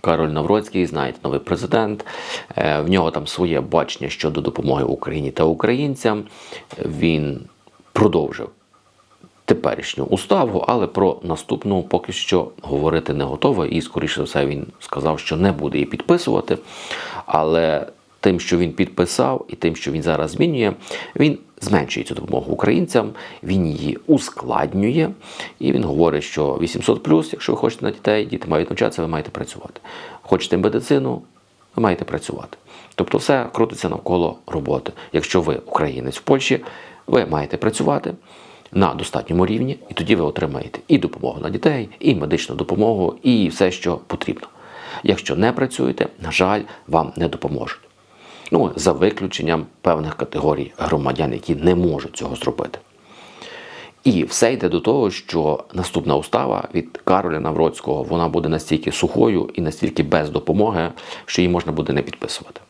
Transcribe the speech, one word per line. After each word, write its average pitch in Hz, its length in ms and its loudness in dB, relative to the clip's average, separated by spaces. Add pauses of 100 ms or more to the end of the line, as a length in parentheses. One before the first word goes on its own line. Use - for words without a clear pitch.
Кароль 80 280 2
Навроцький, 90 560 2
знаєте, 73 380 -4
новий 69 160 -2
президент. 107 640 -2 (520)
Е, 76 240 2
в 80 80 -2
нього 85 220 4
там 78 160 -4
своє 82 340 0
бачення 69 480 -2
щодо - 320 -2
допомоги 69 420 0
Україні - 480 -4
та - 120 0
українцям. 120 800 0 (640)
Він 78 560 0 (520)
продовжив 95 560 2 (960)
теперішню 73 580 0
уставу, 101 640 2
але 110 200 2
про 95 360 2
наступну 90 600 -2
поки - 300 -2
що - 380 0 (100)
говорити 78 520 0
не 71 100 0
готовий 73 480 0
і, 80 100 0
скоріше - 340 -4
за 73 80 -2
все, 71 220 0
він 71 220 -4 (120)
сказав, 73 400 -2
що - 180 -4
не 196 140 4
буде - 260 -2
її 71 80 2
підписувати. - 720 0 (680)
Але 78 600 2 (320)
тим, 90 200 4
що - 180 0
він 85 160 2
підписав, 127 720 0
і - 80 -12
тим, 82 200 0
що - 160 -6
він 76 100 -2
зараз 78 300 0
змінює, 117 420 2 (420)
він 147 220 4 (240)
зменшує 71 440 0
цю - 100 -8
допомогу - 380 -2
українцям, 113 560 2 (340)
він 90 240 2
її 73 300 -2 (100)
ускладнює, 120 1000 2 (500)
і 69 120 2
він 67 120 2
говорить, 76 400 4
що 71 380 -2
вісімсот - 420 0
плюс, 156 300 2
якщо - 180 -4
ви 143 60 2
хочете 117 280 -2
на 104 60 0
дітей, 107 340 0
діти - 220 -6
мають 80 220 0
навчатися, 82 320 0
ви 82 60 -2
маєте 78 220 -4
працювати. - 520 -12 (400)
Хочете - 360 2
медицину, 123 640 0 (540)
ви 117 80 0
маєте 95 220 2
працювати. - 520 -10 (380)
Тобто - 220 0
все 131 360 2
крутиться 110 360 0
навколо - 480 0 (100)
роботи. 69 440 -2 (220)
Якщо 80 280 2
ви 78 140 0 (100)
українець 65 520 -2
в - 40 -12
Польщі, - 380 2 (480)
ви 110 180 4
маєте 76 320 -2
працювати - 560 0 (580)
на 90 220 4
достатньому - 520 0
рівні, 117 320 -2 (120)
і - 40 -12
тоді - 220 4
ви - 80 2
отримаєте 147 640 -4
і 160 100 4
допомогу - 440 -4
на - 80 -6
дітей, 127 400 0 (100)
і 123 160 2
медичну 76 400 -2
допомогу, 101 680 2
і 110 240 4
все, 92 240 2
що - 360 -2
потрібно. - 400 -6 (560)
Якщо 95 320 0
не 107 160 4
працюєте, 131 560 -2 (140)
на - 100 -6
жаль, 101 300 2 (260)
вам 80 280 2
не 82 120 0
допоможуть. - 520 -6 (720)
Ну, 104 240 4
за 87 160 2
виключенням 82 760 0 (160)
певних 78 340 0
категорій 73 600 -2
громадян, 69 560 0
які 80 220 -2
не 82 200 4
можуть 80 420 0
цього 117 180 -6
зробити. - 440 -6 (1200)
І 98 200 6
все - 300 4
йде 92 160 0
до 85 100 2
того, 110 320 2
що 78 520 -2 (100)
наступна 85 420 0
устава 67 580 0
від - 300 -4
Кароля 92 360 2
Навроцького, 78 640 0
вона 85 240 0
буде 78 220 0
настільки 78 420 0
сухою 117 600 2
і - 80 -2
настільки - 420 -2
без 78 260 2
допомоги, 92 640 0 (340)
що - 160 -2
її 90 120 4
можна 82 180 0
буде 73 220 -2
не 71 80 0
підписувати. - 680 -10